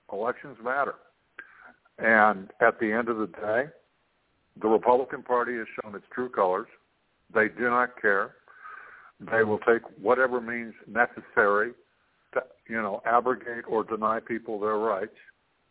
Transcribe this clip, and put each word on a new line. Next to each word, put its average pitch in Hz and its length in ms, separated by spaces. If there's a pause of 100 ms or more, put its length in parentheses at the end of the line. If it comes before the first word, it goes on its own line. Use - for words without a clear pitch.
(140)
elections 117 500
matter. 127 320 (1040)
And 107 520 (120)
at 117 180
the 110 100
end 113 200
of 117 80
the 107 100
day, 110 380 (960)
the 107 60
Republican 123 560
Party 120 340
has 110 100 (140)
shown 104 140
its 92 180
true 123 160
colors. 98 380 (640)
They 110 160
do 120 200
not 123 320
care. 104 340 (840)
They 113 240
will 107 160
take 113 220 (180)
whatever 123 400
means 117 340 (140)
necessary 110 840 (600)
to, 127 100 (260)
you 113 120
know, 104 240
abrogate 117 640
or 110 160
deny 110 360
people 113 400
their 107 180
rights 107 380 (540)